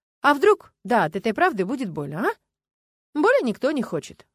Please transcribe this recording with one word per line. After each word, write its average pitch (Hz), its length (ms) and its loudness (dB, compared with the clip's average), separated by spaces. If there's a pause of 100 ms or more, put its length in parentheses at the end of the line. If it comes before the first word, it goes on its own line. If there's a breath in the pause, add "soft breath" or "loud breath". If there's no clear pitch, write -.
(200)
А 285 140 4
вдруг, 381 400 2 (100)
да, 202 200 2
от 156 120 -4
этой 214 160 -2
правды 302 320 0
будет 240 260 -6
больно, 151 380 -6
а? 440 60 -2 (840)
Боли 403 260 4
никто 247 280 -2
не 302 120 -2
хочет, - 520 -8